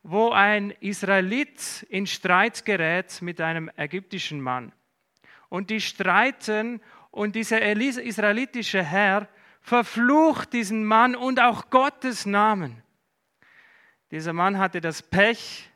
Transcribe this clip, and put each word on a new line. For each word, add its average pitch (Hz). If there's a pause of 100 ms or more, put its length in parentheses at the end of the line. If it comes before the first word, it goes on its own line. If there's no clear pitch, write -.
wo 214
ein 202
Israelit 196
in 190
Streit 190
gerät 180
mit 175
einem 160
ägyptischen 160
Mann. 127 (760)
Und 185
die 220
streiten 214 (300)
und 208
dieser 220
Elis-, 220
israelitische 214
Herr 196 (340)
verflucht 247
diesen 220
Mann 233
und 254
auch 240
Gottes 262
Namen. 202 (1300)
Dieser 160
Mann 190
hatte 185
das 160
Pech -